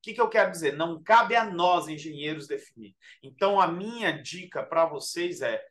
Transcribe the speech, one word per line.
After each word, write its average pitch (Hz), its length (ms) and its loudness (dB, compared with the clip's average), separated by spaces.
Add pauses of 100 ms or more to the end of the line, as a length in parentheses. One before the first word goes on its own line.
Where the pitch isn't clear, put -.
que 220 80 -10
que 240 80 0
eu 226 80 4
quero 196 220 4
dizer? 160 260 -2
Não 165 240 -4
cabe 214 340 6
a 226 80 4
nós, 175 440 2
engenheiros, 151 580 -8
definir. 117 480 -12 (300)
Então, 196 360 0
a 180 80 6
minha 196 440 -4
dica 165 500 -10
pra 165 240 2
vocês 156 560 -6
é 113 180 -4 (120)